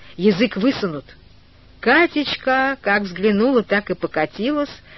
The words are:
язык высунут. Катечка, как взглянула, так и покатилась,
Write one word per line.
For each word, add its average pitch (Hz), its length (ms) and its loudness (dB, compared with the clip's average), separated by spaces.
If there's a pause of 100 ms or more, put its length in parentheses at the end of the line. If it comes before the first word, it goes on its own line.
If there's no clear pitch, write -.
(180)
язык 202 400 2
высунут. 190 480 -2 (720)
Катечка, 269 1000 0
как 202 220 0
взглянула, 202 600 2
так 202 260 -2
и 185 60 -4
покатилась, 240 760 -4 (280)